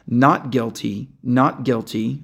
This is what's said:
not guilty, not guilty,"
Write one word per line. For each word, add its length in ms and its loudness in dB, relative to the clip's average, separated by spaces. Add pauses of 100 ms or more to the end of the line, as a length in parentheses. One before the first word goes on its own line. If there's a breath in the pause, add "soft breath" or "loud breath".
not 440 2
guilty, 580 -4 (120)
not 420 0
guilty," 600 -2